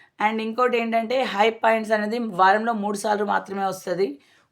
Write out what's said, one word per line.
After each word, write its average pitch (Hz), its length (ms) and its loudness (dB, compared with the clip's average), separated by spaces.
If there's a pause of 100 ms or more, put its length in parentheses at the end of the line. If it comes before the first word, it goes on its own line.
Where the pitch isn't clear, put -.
(280)
And 220 140 -2
ఇంకోటి 233 360 0
ఏంటంటే, 226 460 0
హై 208 260 2
పాయింట్స్ 220 420 0
అనేది 214 280 0
వారంలో 214 540 2
మూడు 208 240 -4
సార్లు 208 280 0
మాత్రమే 196 400 -2
వస్తది, 190 540 -2 (320)